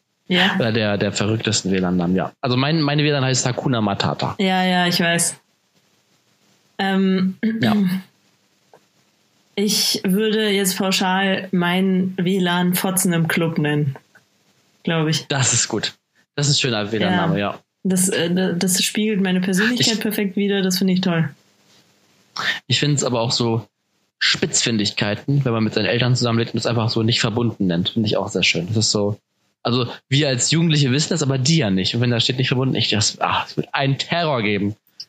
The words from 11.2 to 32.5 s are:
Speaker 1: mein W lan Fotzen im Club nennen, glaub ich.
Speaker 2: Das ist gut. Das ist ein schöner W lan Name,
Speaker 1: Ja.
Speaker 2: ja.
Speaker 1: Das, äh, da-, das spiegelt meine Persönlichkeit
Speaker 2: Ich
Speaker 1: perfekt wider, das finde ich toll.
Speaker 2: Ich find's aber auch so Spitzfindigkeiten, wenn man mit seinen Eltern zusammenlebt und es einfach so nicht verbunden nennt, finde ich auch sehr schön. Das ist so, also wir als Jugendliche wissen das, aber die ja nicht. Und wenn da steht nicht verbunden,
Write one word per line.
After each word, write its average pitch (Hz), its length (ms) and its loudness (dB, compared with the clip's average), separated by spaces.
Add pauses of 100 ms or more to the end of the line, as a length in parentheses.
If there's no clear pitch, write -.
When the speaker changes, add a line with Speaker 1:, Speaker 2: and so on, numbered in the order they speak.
Speaker 1:
mein 185 640 2
W 185 220 0
lan 180 360 2
Fotzen 185 380 0
im 165 160 2
Club 165 300 0
nennen, 147 380 0 (880)
glaub 165 240 0
ich. - 200 -2
Speaker 2:
Das 135 260 0
ist - 140 0
gut. - 260 -4 (420)
Das 143 120 0
ist 143 80 2
ein - 40 0
schöner 107 320 -2
W 110 60 -2
lan 101 180 0
Name, 101 240 2
Speaker 1:
Ja. 202 120 0
Speaker 2:
ja. - 60 -12 (260)
Speaker 1:
Das, 185 240 2
äh, 170 240 0
da-, 185 200 0
das 180 320 0
spiegelt 214 380 0
meine 185 180 2
Persönlichkeit 220 540 0
Speaker 2:
Ich 214 60 -4
Speaker 1:
perfekt 208 360 -2
wider, 202 260 0
das 185 160 0
finde 190 140 2
ich 180 80 2
toll. 165 300 0 (1400)
Speaker 2:
Ich - 140 -2
find's 147 240 0
aber 123 160 0
auch 117 120 -2
so 117 340 -2 (520)
Spitzfindigkeiten, 117 1300 -2
wenn 123 80 2
man 113 120 2
mit 107 100 -2
seinen 107 120 0
Eltern 120 300 2
zusammenlebt 117 360 0
und 117 60 -4
es - 80 -4
einfach 117 240 0
so 113 120 0
nicht 113 180 0
verbunden 113 480 0
nennt, 87 220 0
finde 110 180 0
ich 107 80 0
auch 98 120 -2
sehr 92 140 -2
schön. 87 260 0
Das 110 80 -2
ist 110 140 2
so, 104 260 0 (460)
also 120 240 0 (220)
wir 143 200 2
als 127 220 -2
Jugendliche 156 400 2
wissen 143 200 0
das, 160 120 0
aber 135 160 0
die 156 200 2
ja 117 120 2
nicht. 92 240 0
Und 117 60 0
wenn 123 100 2
da 120 80 2
steht 120 180 0
nicht 135 120 0
verbunden, 127 260 0